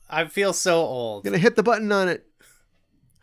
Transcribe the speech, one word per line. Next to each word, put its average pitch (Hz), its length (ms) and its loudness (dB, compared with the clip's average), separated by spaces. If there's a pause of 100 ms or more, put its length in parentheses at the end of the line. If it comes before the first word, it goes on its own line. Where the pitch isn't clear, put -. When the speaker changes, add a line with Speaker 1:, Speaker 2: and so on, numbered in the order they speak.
(100)
Speaker 1:
I 160 160 -4
feel 196 280 -2
so 180 240 0
old. 120 460 -4
Speaker 2:
Gonna 196 140 -2
hit 220 180 4
the 226 60 4
button 214 300 0
on 190 180 2
it. - 160 -6 (960)